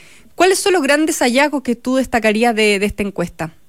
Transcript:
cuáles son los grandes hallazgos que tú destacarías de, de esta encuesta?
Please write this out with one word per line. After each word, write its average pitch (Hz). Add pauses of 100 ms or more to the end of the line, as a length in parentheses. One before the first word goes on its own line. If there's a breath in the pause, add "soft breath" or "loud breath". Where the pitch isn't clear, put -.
(340 loud breath)
cuáles 359
son 392
los 349
grandes 294
hallazgos 285
que 240
tú 254
destacarías 226
de, 208
de 196
esta 208
encuesta? 175 (140)